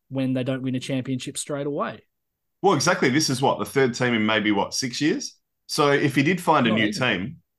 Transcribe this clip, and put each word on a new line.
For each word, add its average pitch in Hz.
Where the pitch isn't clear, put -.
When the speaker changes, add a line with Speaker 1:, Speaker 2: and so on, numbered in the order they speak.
Speaker 1:
when 131
they 127
don't 131
win 131
a 127
championship 135
straight 143
away? 147
Speaker 2:
Well, 196
exactly. 170
This 151
is 131
what, 123
the 101
third 120
team 123
in 107
maybe, 107
what, 98
six -
years? 185
So 143
if 143
he 139
did 175
find 147
a 107
Speaker 1:
Not 110
Speaker 2:
new 110
Speaker 1:
even. 107
Speaker 2:
team, 117